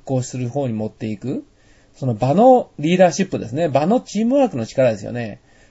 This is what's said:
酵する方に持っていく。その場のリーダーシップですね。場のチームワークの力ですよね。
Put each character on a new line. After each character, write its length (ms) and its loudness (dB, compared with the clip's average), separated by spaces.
酵 180 -2
す 140 -10
る 120 -6
方 200 -4
に 60 -4
持 120 -4
っ 40 -8
て 160 -10
い 120 -6
く。 260 -8
そ 120 -6
の 80 0
場 200 0
の 440 6
リ 180 0
ー 20 0
ダ 100 8
ー 40 0
シ 120 -2
ッ 60 -10
プ 80 -4
で 100 -8
す 60 -10
ね。 140 -2
場 180 2
の 140 2
チ 220 -6
ー 40 0
ム 100 2
ワ 100 4
ー 20 -2
ク 80 -6
の 100 -4
力 240 2
で 80 -4
す 60 -14
よ 80 -10
ね。 280 -8